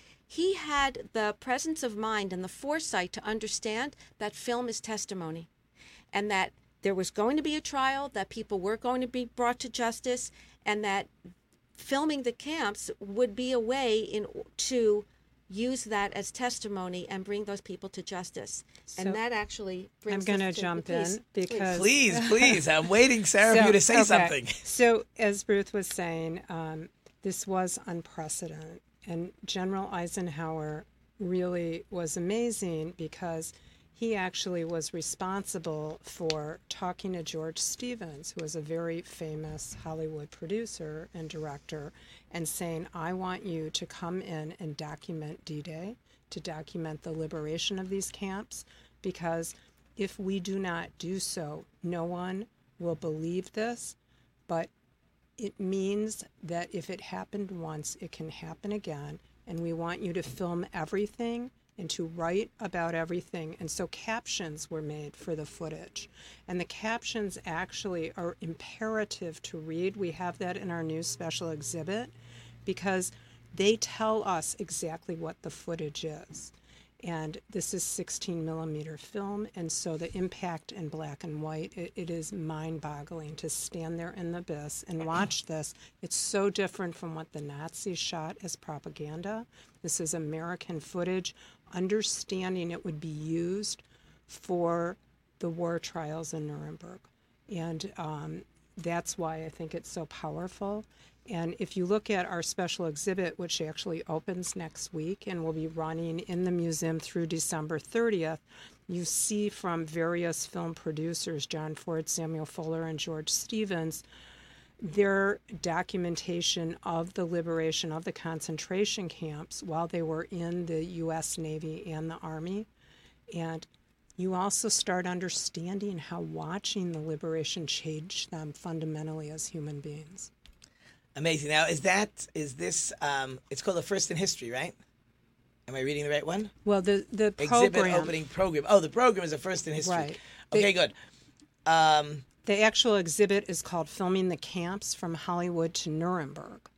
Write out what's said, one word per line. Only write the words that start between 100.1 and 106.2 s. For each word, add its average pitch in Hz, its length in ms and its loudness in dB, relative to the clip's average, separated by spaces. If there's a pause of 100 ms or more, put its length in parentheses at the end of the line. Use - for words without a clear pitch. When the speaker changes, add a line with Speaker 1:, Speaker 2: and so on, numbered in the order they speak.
Speaker 2:
And 170 300 -2
if - 180 -4
you 180 80 2
look 208 240 2
at 190 160 2
our 175 160 -2
special 175 440 -2
exhibit, 170 520 0
which 175 240 -2
actually 160 460 -4
opens 175 480 -2
next - 380 -8
week 165 340 -4
and 175 160 -2
will 160 100 0
be 160 140 -2
running 160 520 -2
in 180 240 0